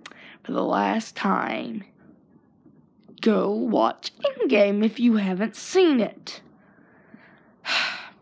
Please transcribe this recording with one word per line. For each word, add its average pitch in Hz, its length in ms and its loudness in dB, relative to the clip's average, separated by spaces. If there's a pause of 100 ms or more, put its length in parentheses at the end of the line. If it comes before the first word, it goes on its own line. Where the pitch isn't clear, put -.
(420)
For - 120 -8
the - 100 0
last 202 520 -2
time, 220 680 -4 (1400)
go 202 300 2
watch 208 680 -2
Endgame 220 640 2
if 220 160 0
you 233 180 4
haven't 190 380 -2
seen 339 440 2
it. - 420 -6 (1200)
<sighs> - 40 -8 (520)